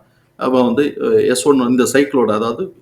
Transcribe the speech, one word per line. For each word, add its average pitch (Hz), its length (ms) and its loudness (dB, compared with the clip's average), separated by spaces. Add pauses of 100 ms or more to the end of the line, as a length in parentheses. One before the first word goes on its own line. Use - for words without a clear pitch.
(360)
அவன் 127 280 0
வந்து, 131 340 -2
அஹ், 113 280 0
எஸ் 127 220 0
ஒன் 139 100 4
இந்த 123 340 0
சைக்கிளோட, 131 400 0
அதாவது 117 500 -4